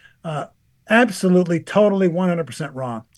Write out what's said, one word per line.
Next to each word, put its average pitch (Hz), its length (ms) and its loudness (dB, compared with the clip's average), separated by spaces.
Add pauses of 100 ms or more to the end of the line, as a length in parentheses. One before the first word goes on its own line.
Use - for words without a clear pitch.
(220)
Uh, 160 240 -8 (420)
absolutely, 180 720 2
totally, 196 460 2
one 180 220 0
hundred 165 180 -2
percent 131 280 -10
wrong. 123 280 -8 (160)